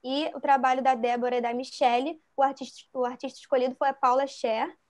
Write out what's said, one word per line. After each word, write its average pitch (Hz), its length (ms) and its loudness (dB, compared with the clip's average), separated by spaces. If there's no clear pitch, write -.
E 277 300 -2
o 269 80 -10
trabalho 269 400 2
da 262 140 4
Débora 240 420 -2
e 240 40 0
da 233 120 -2
Michele, 262 680 0
o 269 60 0
artista, 269 540 -4
o 254 100 -2
artista 262 340 -8
escolhido 254 360 0
foi 269 140 0
a 269 40 -2
Paula 262 320 2
Scher. 247 500 -4